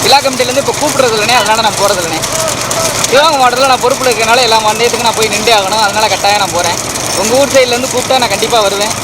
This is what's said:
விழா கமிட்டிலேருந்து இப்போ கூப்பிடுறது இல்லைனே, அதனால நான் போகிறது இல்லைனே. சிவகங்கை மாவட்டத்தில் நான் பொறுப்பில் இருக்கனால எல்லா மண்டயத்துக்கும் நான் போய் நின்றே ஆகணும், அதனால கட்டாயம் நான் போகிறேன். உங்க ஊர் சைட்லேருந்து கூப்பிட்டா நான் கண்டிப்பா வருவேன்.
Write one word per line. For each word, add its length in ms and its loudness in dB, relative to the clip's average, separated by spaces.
விழா 200 4
கமிட்டிலேருந்து 400 -2
இப்போ 180 -4
கூப்பிடுறது 360 0
இல்லைனே, 220 0
அதனால 280 0
நான் 140 -2
போகிறது 200 0
இல்லைனே. 180 -4
சிவகங்கை 300 2
மாவட்டத்தில் 340 2
நான் 120 -2
பொறுப்பில் 240 2
இருக்கனால 380 2
எல்லா 100 2
மண்டயத்துக்கும் 420 0
நான் 100 -2
போய் 160 0
நின்றே 240 2
ஆகணும், 260 0
அதனால 300 0
கட்டாயம் 280 0
நான் 140 -4
போகிறேன். 200 0
உங்க 200 0
ஊர் 140 0
சைட்லேருந்து 380 2
கூப்பிட்டா 300 0
நான் 120 -2
கண்டிப்பா 320 0
வருவேன். 260 -2